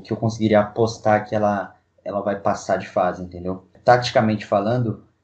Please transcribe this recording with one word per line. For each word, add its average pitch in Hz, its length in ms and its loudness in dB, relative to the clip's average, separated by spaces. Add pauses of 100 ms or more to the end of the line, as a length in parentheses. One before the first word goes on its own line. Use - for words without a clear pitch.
que - 100 -4
eu 110 40 -6
conseguiria 107 420 2
apostar 107 680 0
que - 60 -6
ela, 104 420 -2 (300)
ela 98 160 -4
vai 101 180 -4
passar 98 380 -2
de 95 100 -8
fase, 90 360 -2
entendeu? 90 420 -10 (180)
Taticamente 120 600 2
falando, 110 580 -2 (200)